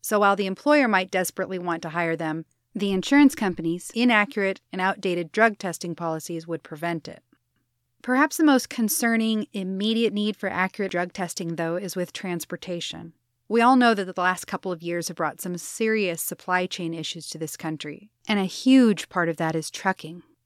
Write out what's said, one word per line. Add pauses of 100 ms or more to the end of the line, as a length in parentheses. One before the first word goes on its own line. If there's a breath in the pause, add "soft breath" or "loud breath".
So
while
the
employer
might
desperately
want
to
hire
them, (280)
the
insurance
company's
inaccurate (120)
and
outdated
drug
testing
policies
would
prevent
it. (800)
Perhaps
the
most
concerning,
immediate
need
for
accurate
drug
testing,
though,
is
with
transportation. (360)
We
all
know
that
the
last
couple
of
years
have
brought
some
serious
supply
chain
issues
to
this
country, (160)
and
a
huge
part
of
that
is
trucking. (240)